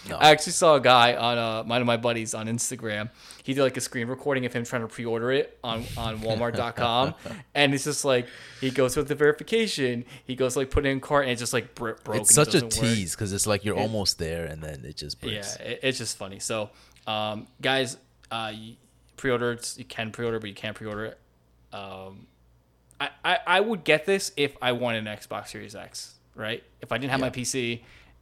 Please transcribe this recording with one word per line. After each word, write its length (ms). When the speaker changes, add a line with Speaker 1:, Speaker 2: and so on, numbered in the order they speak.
Speaker 1:
No. 80
Speaker 2:
I 140
actually 220
saw 220
a 60
guy 340
on, 220
uh, 260
one 160
of 80
my 80
buddies 380
on 140
Instagram. 640
He 100
did, 80
like, 160
a 40
screen 260
recording 380
of 60
him 140
trying 160
to 80
pre-order 420
it 320
on, 220
on 220
Speaker 1:
<laughs> 40
Speaker 2:
Walmart 340
dot 180
com, 380
and 180
it's 120
just, 180
like, 240
he 100
goes 280
with 100
the 80
verification, 880
he 100
goes, 220
like, 140
put 140
it 40
in 100
cart, 240
and 80
it's 80
just, 140
like, 200
br-, 180
broken, 200
Speaker 1:
It's 100
such 160
a 120
Speaker 2:
doesn't 200
work. 140
Speaker 1:
tease 200
'cause 160
it's 160
like 160
you're 140
Speaker 2:
It 40
Speaker 1:
almost 380
there, 260
and 160
then 220
it 140
just 240
breaks. 380
Speaker 2:
Yeah, 80
it, 160
it's 160
just 180
funny. 220
So, 300
um, 400
guys, 340
uh, 240
y-, 220
pre-order, 380
it's, 240
you 80
can 260
pre-order, 280
but 100
you 60
can't 200
pre-order 300
it. 140
Um, 560
I, 100
I, 140
I 140
would 240
get 200
this 300
if 260
I 120
want 240
an 80
Xbox 440
Series 260
X, 400
right? 280
If 100
I 60
didn't 140
have 80
Speaker 1:
Yeah. 80
Speaker 2:
my 20
P 160
C 380